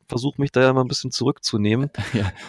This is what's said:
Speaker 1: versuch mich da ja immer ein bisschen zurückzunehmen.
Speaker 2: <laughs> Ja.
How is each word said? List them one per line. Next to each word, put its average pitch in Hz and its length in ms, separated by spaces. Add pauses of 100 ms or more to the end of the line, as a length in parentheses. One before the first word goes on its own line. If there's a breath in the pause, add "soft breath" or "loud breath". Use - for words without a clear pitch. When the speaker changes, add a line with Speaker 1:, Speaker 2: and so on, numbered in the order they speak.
Speaker 1:
versuch 120 300
mich 139 140
da 127 80
ja 131 100
immer 131 140
ein 123 40
bisschen - 220
zurückzunehmen. 117 840
Speaker 2:
<laughs> - 180
Ja. 101 200 (160 loud breath)